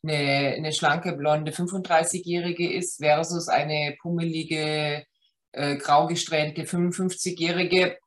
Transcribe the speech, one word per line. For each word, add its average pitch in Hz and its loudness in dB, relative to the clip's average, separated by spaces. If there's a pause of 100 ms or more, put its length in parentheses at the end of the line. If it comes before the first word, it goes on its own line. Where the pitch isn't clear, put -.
eine, 143 0
eine 156 -6
schlanke, 165 0
blonde 151 0
fünfunddreißigjährige 175 0
ist 180 -4
versus 165 2
eine 147 0
pummelige, 156 -2 (480)
äh, 143 -2
grau 147 4
gesträhnte 160 -2
fünfundfünfzigjährige. 180 0